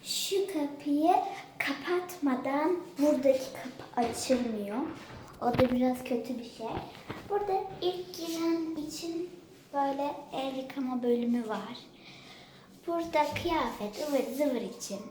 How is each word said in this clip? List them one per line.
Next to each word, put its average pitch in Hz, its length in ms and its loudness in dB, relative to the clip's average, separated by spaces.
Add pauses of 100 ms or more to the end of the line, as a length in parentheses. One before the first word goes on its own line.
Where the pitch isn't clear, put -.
şu - 440 0
kapıyı 294 680 4 (420)
kapatmadan 294 1200 2 (220)
buradaki 269 540 6
kapı - 540 -4
açılmıyor. 226 680 0 (640)
O - 40 -2
da 247 260 6
biraz 254 320 2
kötü 240 360 -4
bir - 180 -10
şey. 220 100 -8 (640)
Burada 403 340 2 (180)
ilk 359 360 -2
giren 330 580 0 (120)
için 339 420 -6 (440)
böyle 277 420 0 (180)
el 262 240 -2
yıkama 254 460 -2
bölümü 240 460 2
var. 214 280 -4 (1080)
Burada 330 380 2 (180)
kıyafet, 233 680 0
ıvır 247 260 2
zıvır 269 260 2
için 196 380 -8 (120)